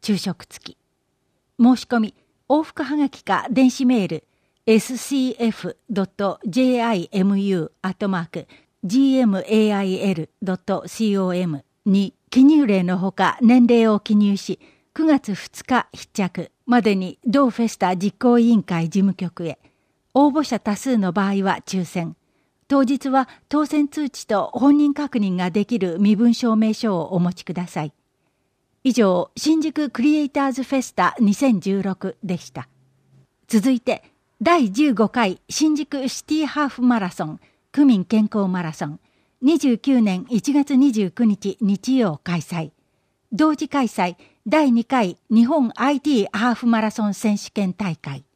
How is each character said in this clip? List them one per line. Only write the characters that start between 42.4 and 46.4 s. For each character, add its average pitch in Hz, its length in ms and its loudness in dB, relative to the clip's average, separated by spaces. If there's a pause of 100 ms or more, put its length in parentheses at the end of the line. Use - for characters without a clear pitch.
催。 160 300 -8 (600)
同 302 240 0
時 294 120 -8
開 269 200 -2
催、 180 280 -4 (300)
第 294 260 2
二 233 140 0
回 233 320 -2 (140)
日 233 140 6
本 262 300 0
ア 262 140 0
イ 285 120 -2
テ 302 80 -4
ィ 247 160 2
ー - 120 -8
ハ 240 140 0